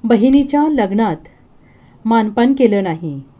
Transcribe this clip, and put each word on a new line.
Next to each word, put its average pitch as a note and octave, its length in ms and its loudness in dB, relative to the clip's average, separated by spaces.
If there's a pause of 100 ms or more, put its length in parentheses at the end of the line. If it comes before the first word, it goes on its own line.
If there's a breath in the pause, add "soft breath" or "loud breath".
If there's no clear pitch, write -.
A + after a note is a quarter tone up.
बहिणीच्या C#4 600 2
लग्नात G#3 580 -2 (800 soft breath)
मानपान A3+ 480 0
केलं G#3 300 2
नाही D#3+ 360 -8 (200)